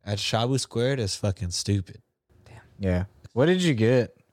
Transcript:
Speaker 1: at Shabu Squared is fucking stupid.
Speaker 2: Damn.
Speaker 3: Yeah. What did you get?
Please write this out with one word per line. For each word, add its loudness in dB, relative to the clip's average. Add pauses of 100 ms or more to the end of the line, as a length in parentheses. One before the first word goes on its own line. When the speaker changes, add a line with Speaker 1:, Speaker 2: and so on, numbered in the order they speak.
Speaker 1:
at -4
Shabu 0
Squared -2
is -4
fucking -4
stupid. -4 (420)
Speaker 2:
Damn. -20 (200)
Speaker 3:
Yeah. 0 (280)
What 2
did 2
you 2
get? 2 (200)